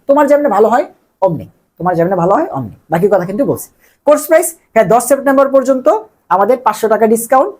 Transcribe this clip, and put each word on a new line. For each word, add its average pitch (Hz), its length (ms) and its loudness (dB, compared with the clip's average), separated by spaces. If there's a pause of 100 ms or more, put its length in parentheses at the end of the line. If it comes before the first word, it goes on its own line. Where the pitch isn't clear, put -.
তোমার 285 200 2
যেমনে 294 220 2
ভালো 208 200 2
হয় 262 160 0 (360)
অমনি, 156 280 -4 (300)
তোমার 175 180 -2
যেমনে 175 200 0
ভালো 175 180 0
হয় 311 120 0
অমনি। 123 300 -10 (140)
বাকি 170 180 0
কথা 190 160 0
কিন্তু 208 200 -4
বলছি। 147 260 -6 (340)
কোর্স 294 220 2
প্রাইস, 339 280 0 (200)
হ্যাঁ, 220 100 4
দশ 233 200 0
সেপ্টেম্বর 269 440 0
পর্যন্ত 262 400 0 (400)
আমাদের 202 300 0
পাঁচশো 220 300 -4
টাকা 220 180 2
ডিসকাউন্ট, 220 540 0